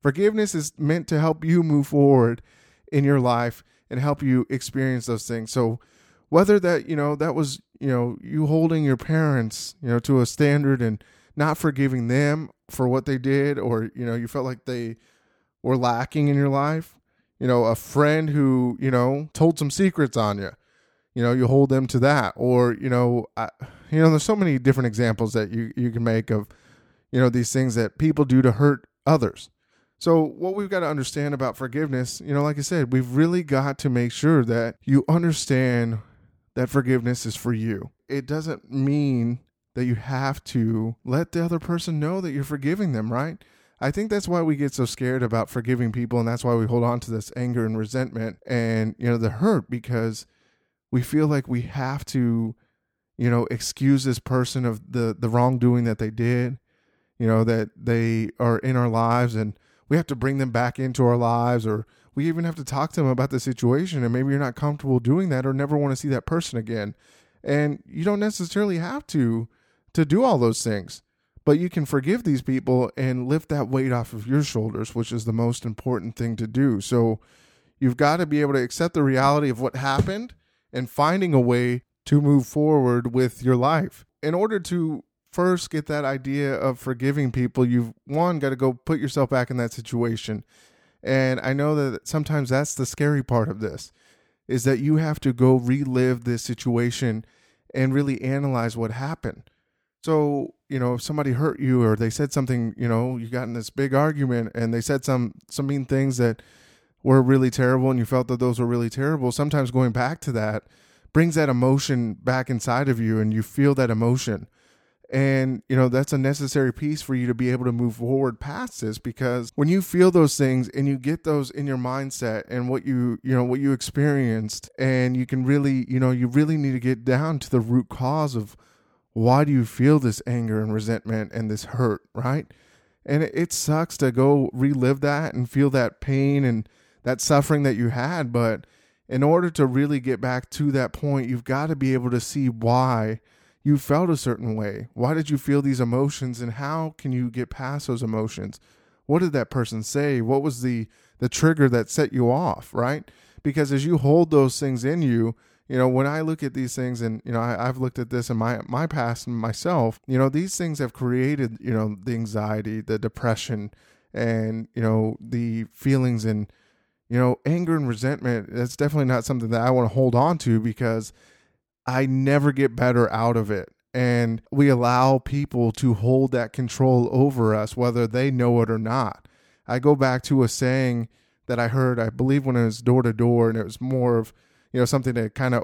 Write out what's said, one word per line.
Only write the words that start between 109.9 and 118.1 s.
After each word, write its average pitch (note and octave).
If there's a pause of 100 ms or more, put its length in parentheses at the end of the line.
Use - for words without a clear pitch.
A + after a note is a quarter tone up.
back B2+
to C#3
that G#2+ (500)
brings E3
that D3+
emotion B2+
back B2+
inside B2+
of A#2+
you A2
and G#2+
you A2
feel C#3
that B2+
emotion. A#2 (640)
And, C3
you C3
know, B2+
that's C3
a C#3
necessary C3+
piece D3
for C3+
you B2
to A#2+
be B2
able B2
to B2
move A#2+
forward B2